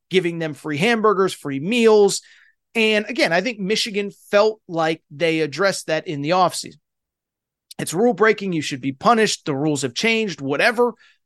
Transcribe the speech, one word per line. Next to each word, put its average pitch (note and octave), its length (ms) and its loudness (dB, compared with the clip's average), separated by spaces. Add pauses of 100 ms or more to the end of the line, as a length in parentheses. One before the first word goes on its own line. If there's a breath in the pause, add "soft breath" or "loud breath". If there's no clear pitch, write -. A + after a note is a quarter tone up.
giving E3+ 300 -2
them D#3+ 160 -6
free D3 240 -8
hamburgers, G3+ 540 2
free C#3 280 -8
meals. G#3+ 600 4 (520 soft breath)
And G#3+ 340 0
again, A#3+ 240 0
I F3 80 2
think G#3+ 180 -6
Michigan G3+ 520 -4 (200)
felt G#3+ 380 2
like E3 420 -2
they D#3+ 300 0
addressed D#3 460 -2
that D#3 200 -4
in D3 140 -6
the C#3+ 100 -4
offseason. F3+ 480 0 (1000)
It's D3+ 160 -6
rule A#3 180 2
breaking. G3+ 400 0
You D#3+ 100 -2
should C3+ 180 -8
be C3+ 120 -4
punished. A3 520 0
The D3+ 100 -4
rules C#3+ 280 -2
have B2 120 -6
changed, A3 460 -2
whatever. G#3 540 0 (320 soft breath)